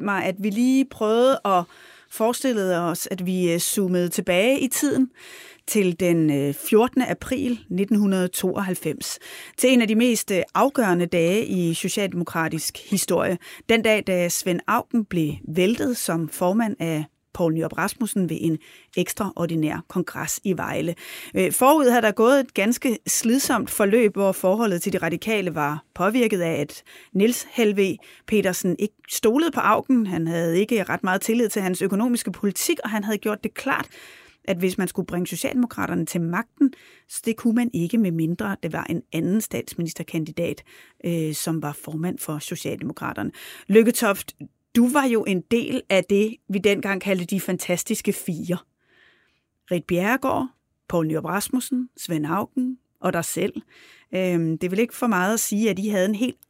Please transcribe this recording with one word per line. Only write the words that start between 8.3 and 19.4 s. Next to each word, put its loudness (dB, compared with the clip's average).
Til 4
en 6
af 2
de 2
mest, 2
øh, 2
afgørende 2
dage 2
i 0
socialdemokratisk -4
historie. 0
Den 4
dag, 2
da 0
Svend -2
Auken 0
blev -2
væltet 2
som -4
formand 0
af -2
Poul 2
Nyrup -4
Rasmussen -2
ved -4
en 0
ekstraordinær -2